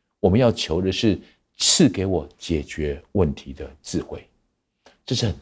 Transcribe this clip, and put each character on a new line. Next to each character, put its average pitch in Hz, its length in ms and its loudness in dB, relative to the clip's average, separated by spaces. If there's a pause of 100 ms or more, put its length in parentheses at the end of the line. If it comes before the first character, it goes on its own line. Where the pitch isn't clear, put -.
(200)
我 98 100 4
们 101 100 4
要 120 120 6
求 85 300 -4
的 95 100 0
是 98 280 2 (380)
赐 - 320 4
给 92 160 -2
我 87 220 -2 (100)
解 80 240 -4
决 71 400 -6 (120)
问 85 200 2
题 67 200 -14
的 71 140 -12 (140)
智 - 200 -6
慧。 - 260 -16 (760)
这 131 120 -4
是 117 100 -2
很 101 160 -2